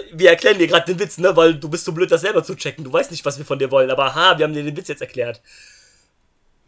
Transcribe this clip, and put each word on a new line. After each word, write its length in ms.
Wir 180
erklären 280
dir 100
grad 180
den 140
Witz, 180
ne? 180
Weil 200
du 120
bist 160
so 80
blöd, 200
das 80
selber 240
zu 100
checken. 300
Du 80
weißt 180
nicht, 140
was 140
wir 60
von 140
dir 140
wollen, 180
aber 240
ha, 240
wir 60
haben 100
dir 80
den 140
Witz 100
jetzt 160
erklärt. 400